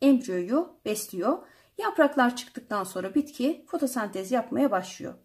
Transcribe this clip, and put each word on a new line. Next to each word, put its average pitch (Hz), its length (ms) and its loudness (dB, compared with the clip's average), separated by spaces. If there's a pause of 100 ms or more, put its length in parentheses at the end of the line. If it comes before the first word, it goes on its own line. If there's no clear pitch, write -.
Embriyoyu 254 640 2 (160)
besliyor. 214 540 -2 (400)
Yapraklar 285 580 2
çıktıktan - 480 -6
sonra 190 300 -6
bitki 285 540 -2
fotosentez 220 640 -4
yapmaya 254 380 2
başlıyor. - 440 -4 (100)